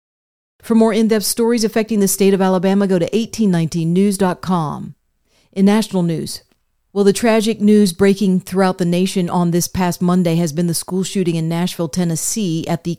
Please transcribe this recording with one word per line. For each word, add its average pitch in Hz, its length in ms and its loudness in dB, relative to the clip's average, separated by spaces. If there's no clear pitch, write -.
For 226 140 -2
more 220 180 4
in-depth 214 320 2
stories 233 400 0
affecting 220 340 -2
the 196 80 2
state 196 260 2
of 190 80 2
Alabama, 190 460 2
go 185 100 2
to 170 160 -2
eighteen 214 380 0
nineteen 165 400 0
news 190 260 2
dot 185 220 -2
com. 151 560 -4
In 196 140 0
national 202 380 2
news, 160 400 -6
well, 202 100 0
the 196 80 6
tragic 220 480 0
news 208 320 4
breaking 196 480 2
throughout 185 380 -2
the 180 80 -2
nation 175 440 -2
on 175 220 0
this 175 160 0
past 180 340 -2
Monday 180 340 2
has 170 180 -2
been 175 140 -2
the 165 60 -2
school 185 300 -4
shooting 175 320 -2
in 160 140 -2
Nashville, 170 400 -4
Tennessee 170 800 -4
at 165 160 -4
the 170 140 -4